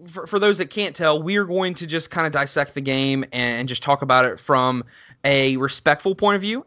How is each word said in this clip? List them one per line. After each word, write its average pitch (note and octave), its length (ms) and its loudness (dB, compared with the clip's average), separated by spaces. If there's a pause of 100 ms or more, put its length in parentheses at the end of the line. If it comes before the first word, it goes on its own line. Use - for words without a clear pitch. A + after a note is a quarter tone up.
for, E3 200 -14
for G#3 120 -2
those G3+ 200 2
that F3 120 -6
can't G3 240 -4
tell, D#3 280 0
we F#3+ 140 -2
are G3+ 80 2
going F3+ 300 -2
to E3+ 120 -10
just D#3 240 -6
kinda E3 200 -2
dissect C#3 440 -2
the C#3+ 80 -6
game C3+ 400 0 (100)
and, A#2+ 280 -2
and B2 80 -6
just B2 140 -8
talk C#3+ 200 0
about B2+ 240 4
it G#2+ 120 -4
from B2+ 460 0 (400)
a C3+ 320 2
respectful D3 580 0
point G3+ 220 2
of F#3+ 60 -4
view A3+ 240 -6